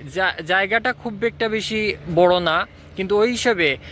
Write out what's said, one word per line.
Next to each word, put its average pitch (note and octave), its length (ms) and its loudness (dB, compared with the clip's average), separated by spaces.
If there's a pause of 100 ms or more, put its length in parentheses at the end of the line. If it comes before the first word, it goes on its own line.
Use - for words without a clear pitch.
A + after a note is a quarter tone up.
(140)
জা-, F#3 320 -2
জায়গাটা G3+ 460 0
খুব A3 320 -8
একটা A3+ 240 -2
বেশি G#3+ 460 -2 (200)
বড় F3+ 260 6
না, E3+ 260 0 (300)
কিন্তু F#3+ 220 0
ওই A3+ 120 4
হিসাবে, F#3 460 2 (160)